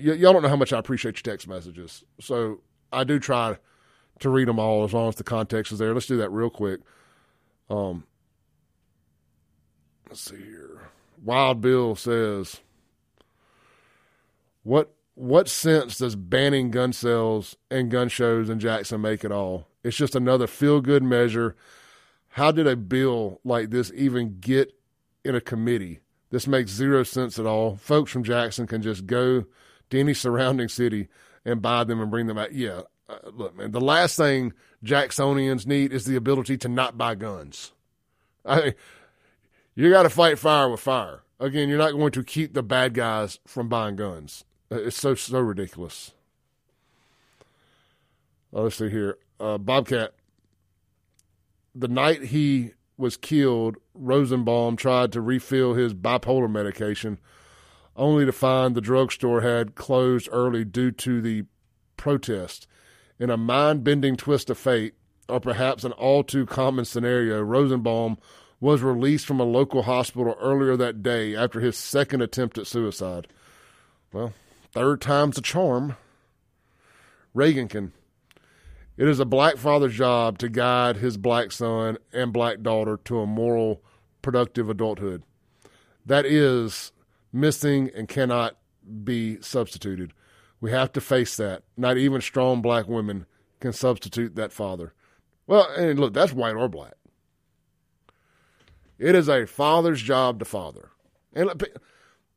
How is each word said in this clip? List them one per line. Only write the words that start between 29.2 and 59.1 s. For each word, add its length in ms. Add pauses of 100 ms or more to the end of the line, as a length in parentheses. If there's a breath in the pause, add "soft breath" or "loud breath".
to 100
any 140
surrounding 540
city 400 (380 soft breath)
and 160
buy 220
them 180
and 100
bring 160
them 100
out." 160
Yeah, 280 (260)
uh, 240
look, 240
man, 160
the 100
last 360
thing 360 (300 soft breath)
Jacksonians 840
need 280
is 120
the 120
ability 400
to 100
not 300
buy 180
guns. 560 (720)
I, 280 (1040 soft breath)
you 140
gotta 200
fight 300
fire 300
with 100
fire. 420 (180)
Again, 300
you're 80
not 140
going 220
to 100
keep 300
the 100
bad 300
guys 520
from 240
buying 260
guns. 500 (260)
Uh, 60
it's 200
so, 180
so 240
ridiculous. 720 (2500)
Uh, 80
let's 160
see 120
here. 280 (220)
Uh, 180
Bobcat, 560 (1600)
the 120
night 380
he 460 (260)
was 200
killed, 600 (180)
Rosenbaum 800
tried 360
to 80
refill 520
his 220
bipolar 540
medication, 720 (760 soft breath)
only 300
to 60
find 440
the 60
drugstore 600